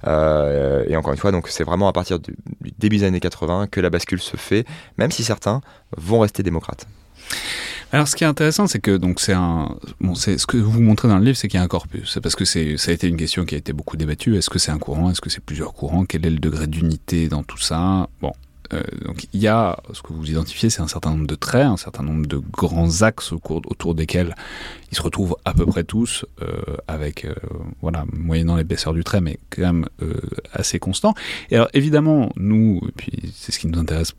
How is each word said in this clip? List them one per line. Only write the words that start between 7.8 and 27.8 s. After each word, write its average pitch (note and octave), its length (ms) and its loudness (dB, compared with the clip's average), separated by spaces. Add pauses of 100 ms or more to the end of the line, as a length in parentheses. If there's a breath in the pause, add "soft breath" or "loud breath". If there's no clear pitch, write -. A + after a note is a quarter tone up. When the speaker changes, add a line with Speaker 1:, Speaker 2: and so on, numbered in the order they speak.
Speaker 2:
Alors, D3 160 4
ce - 80 -2
qui - 80 0
est D#3+ 40 4
intéressant, D#3 380 4
c'est C#3 140 0
que, G#2 180 4
donc, F2+ 220 0
c'est - 140 2
un, E2+ 440 0 (240)
bon, F#2 140 2
c'est, - 240 0
ce - 80 -2
que B2+ 100 2
vous A2 240 4
montrez A2 260 6
dans G2 120 8
le G#2 60 6
livre, C3 120 4
c'est G#2 100 -4
qu'il F#2+ 120 2
y - 20 4
a - 20 4
un F2+ 40 2
corpus. - 440 -4
C'est - 100 -4
parce E2 140 -2
que - 80 -2
c'est, D#2+ 320 0
ça - 140 -2
a F2 60 4
été F2+ 120 0
une E2+ 100 2
question E2 280 -2
qui - 80 -6
a D2 60 -4
été - 120 -8
beaucoup D2+ 260 -6
débattue. D#2 380 0
Est-ce F2 140 0
que - 80 -2
c'est - 140 0
un D2+ 80 -2
courant ? D#2+ 320 0
Est-ce F2 100 -2
que - 80 -8
c'est - 140 -6
plusieurs D2+ 320 -8
courants ? D#2+ 280 0
Quel E2 220 -2
est E2+ 60 4
le D#2+ 80 0
degré D#2 260 0
d'unité D#2+ 600 0
dans D2+ 160 -2
tout - 160 -12
ça ? F2+ 500 0 (100)
Bon. - 140 -4 (400)
Euh, - 80 -4 (240)
donc - 280 -10
il G2 80 0
y G#2+ 60 4
a, G#2+ 300 2 (140)
ce - 100 -14
que - 100 -14
vous D#2 200 -6
identifiez, D#2+ 400 0
c'est - 100 -2
un D#2+ 60 -2
certain D#2 240 -4
nombre D#2 160 0
de D2+ 80 -2
traits, C3+ 320 2
un G2+ 100 2
certain - 240 -10
nombre D#2 240 0
de D2 120 -4
grands E2+ 680 2
axes - 280 2
au E2+ 60 -4
cours, D#2+ 300 -6
autour - 260 -2
desquels E2 400 0 (580 loud breath)
ils - 60 -6
se - 60 -4
retrouvent F2 320 -2 (100)
à D#2+ 80 -2
peu E2+ 140 4
près E2+ 160 0
tous, A2 420 -2 (160)
euh, E2 360 -8 (100)
avec, D2 380 -6
euh, C#2+ 100 -8 (460)